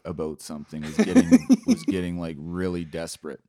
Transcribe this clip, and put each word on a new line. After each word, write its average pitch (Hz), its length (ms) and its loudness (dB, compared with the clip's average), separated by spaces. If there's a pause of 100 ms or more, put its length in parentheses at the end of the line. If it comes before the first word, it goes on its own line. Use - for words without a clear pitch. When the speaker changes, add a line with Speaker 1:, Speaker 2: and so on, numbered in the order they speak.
Speaker 1:
about 78 380 -6
something 78 400 -12
was 151 160 -10
getting, 190 320 4
Speaker 2:
<laughs> - 380 6
Speaker 1:
was - 160 2
getting, 87 360 -2
like, 82 200 -6
really 87 440 -2
desperate. 80 640 -10